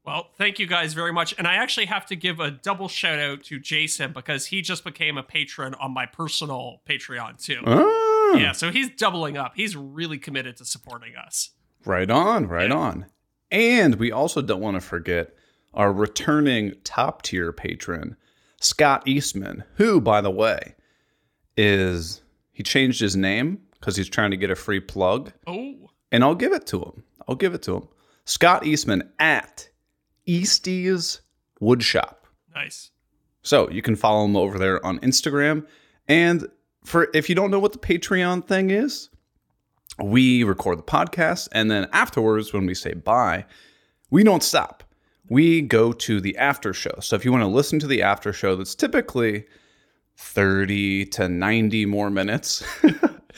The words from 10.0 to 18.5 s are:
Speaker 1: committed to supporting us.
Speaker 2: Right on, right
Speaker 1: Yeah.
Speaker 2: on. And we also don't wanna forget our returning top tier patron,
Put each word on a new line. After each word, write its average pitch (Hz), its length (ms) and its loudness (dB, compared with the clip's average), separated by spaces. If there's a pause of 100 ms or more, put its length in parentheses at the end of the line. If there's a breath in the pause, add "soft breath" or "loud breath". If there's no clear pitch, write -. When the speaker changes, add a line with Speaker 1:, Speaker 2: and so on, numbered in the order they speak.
Speaker 1:
committed 131 400 -10
to 123 80 -16
supporting 117 520 -14
us. - 320 -8 (360)
Speaker 2:
Right 95 240 0
on, 170 380 2
right 87 220 0
Speaker 1:
Yeah. 139 80 0
Speaker 2:
on. 117 280 -4 (460)
And 214 440 4
we 113 180 -2
also 147 280 0
don't 101 200 -2
wanna 98 180 -4
forget 85 560 -4 (380)
our 101 180 2
returning 110 840 0 (100)
top - 360 -2
tier 87 300 -4
patron, - 640 -8 (460)